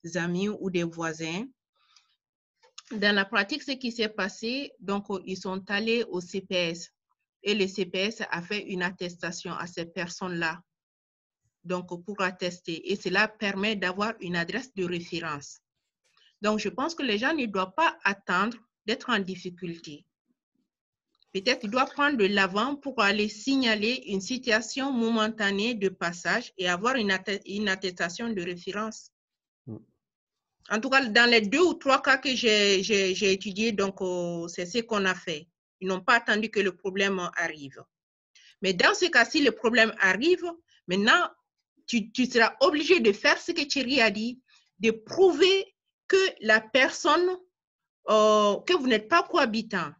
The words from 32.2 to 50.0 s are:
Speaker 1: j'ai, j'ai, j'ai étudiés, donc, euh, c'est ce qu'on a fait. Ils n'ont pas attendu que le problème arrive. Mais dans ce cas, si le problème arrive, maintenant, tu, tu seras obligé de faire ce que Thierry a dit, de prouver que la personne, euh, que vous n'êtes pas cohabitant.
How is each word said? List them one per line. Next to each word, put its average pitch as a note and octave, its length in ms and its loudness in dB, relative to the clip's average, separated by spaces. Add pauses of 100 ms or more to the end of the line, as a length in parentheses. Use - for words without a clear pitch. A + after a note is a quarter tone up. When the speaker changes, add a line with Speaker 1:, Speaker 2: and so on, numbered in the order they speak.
Speaker 1:
j'ai, G#3 500 4
j'ai, G3 300 2
j'ai F#3+ 200 2
étudiés, G3+ 400 -2
donc, G3 280 -2
euh, F3 460 -4
c'est F3+ 180 -8
ce F3 140 -4
qu'on A3 240 -2
a F#3 100 2
fait. E3+ 360 -8 (320)
Ils F#3 60 -6
n'ont F#3 140 -2
pas A#3+ 140 4
attendu A3 340 0
que G#3+ 100 0
le F#3 160 0
problème G3 440 -2 (160)
arrive. D#3 480 -8 (760)
Mais F#3+ 120 0
dans C#4 200 6
ce F#4+ 160 2
cas, A#3+ 160 6
si D4 180 2
le A#3+ 80 6
problème A3+ 480 4
arrive, C#4+ 460 2 (420)
maintenant, A#3 420 4 (560)
tu, A3+ 260 -2
tu B3+ 140 0
seras A3+ 360 4
obligé D4+ 380 4
de A3 120 4
faire D4 260 4
ce - 140 -8
que E4 100 -2
Thierry C#4 400 -2
a A3 80 6
dit, A3 320 -6 (380)
de A3 120 2
prouver F4+ 840 4 (320)
que F#4+ 100 4 (240)
la A3 200 4
personne, D#4+ 760 2 (720)
euh, G#3+ 460 6 (100)
que F4+ 120 2
vous B3+ 100 0
n'êtes A3 220 2
pas E4+ 140 4
cohabitant. G#3 760 -2